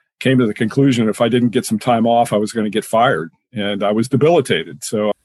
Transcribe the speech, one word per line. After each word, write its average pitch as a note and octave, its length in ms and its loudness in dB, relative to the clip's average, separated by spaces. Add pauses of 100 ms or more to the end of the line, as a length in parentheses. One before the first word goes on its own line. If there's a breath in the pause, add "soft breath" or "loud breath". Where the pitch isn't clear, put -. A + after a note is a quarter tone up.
(200)
came B2+ 180 2
to B2 80 4
the G#2 80 -2
conclusion A#2+ 540 2
if G#2 120 -4
I A#2 80 2
didn't A#2+ 200 2
get A#2 160 -2
some A2 140 -2
time A2+ 280 0
off, A#2 260 2
I G#2+ 40 2
was G#2 160 -2
gonna G#2+ 180 -4
get G2+ 140 -4
fired, A2 460 0 (220)
and G2+ 300 -6
I G2+ 80 0
was A2+ 180 0
debilitated. B2 760 0
So G#2+ 280 -2 (120)